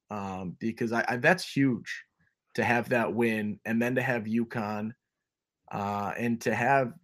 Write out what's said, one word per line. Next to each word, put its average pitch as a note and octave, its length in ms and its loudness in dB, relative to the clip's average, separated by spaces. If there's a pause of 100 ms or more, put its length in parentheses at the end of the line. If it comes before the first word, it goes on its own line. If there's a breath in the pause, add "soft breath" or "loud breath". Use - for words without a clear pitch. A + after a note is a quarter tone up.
(120)
um, F#2+ 480 -8
because A2+ 340 -2
I, A#2 160 2
I, A#2+ 80 0
that's D#3+ 340 4
huge - 540 0 (480)
to A#2 100 0
have A#2 240 2
that A2+ 260 2
win A2 520 0
and A2+ 160 0
then B2 140 2
to B2+ 60 2
have B2 220 0
uconn, A2 680 -2 (840)
uh, G2+ 440 -2
and A#2 240 0
to A2+ 140 0
have, B2+ 380 2 (100)